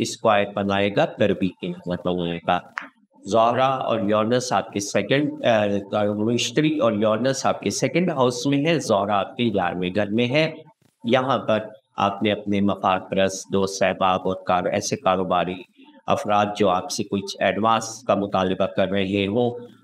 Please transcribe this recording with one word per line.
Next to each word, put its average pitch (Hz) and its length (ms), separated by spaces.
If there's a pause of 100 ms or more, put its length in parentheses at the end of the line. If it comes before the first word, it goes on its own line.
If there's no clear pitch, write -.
स्क्वायर 107 540
बनाएगा, 101 500
तरबी 98 420
के 90 220
मतलब 90 480
बनाएगा। 87 560 (560)
ज़ोहरा 120 400
और 110 420
यूरेनस 110 420
आपके 101 260
सेकंड, 127 640
अ, 104 720 (120)
मिस्ट्री 120 540
और 110 240
यूरेनस 117 420
आपके 101 240
second 170 420
house 127 360
में 143 200
है, 165 120
ज़ोहरा 101 360
आपके 101 340
ग्यारहवें 90 440
घर 101 160
में 120 180
है। 151 260 (520)
यहाँ 127 320
पर 107 340 (280)
आपने 101 300
अपने 101 320
मफाद 95 400
परस्त 95 500
दोस्त 98 320
अहबाब 92 420
और 92 220
कार-, 90 200
ऐसे 101 280
कारोबारी 92 600 (520)
अफराद 104 500
जो 104 100
आपसे 92 360
कुछ 98 380
एडवांस 107 640
का 101 80
मुतालबा 95 500
कर 95 240
रहे 98 360
हों, 120 420 (160)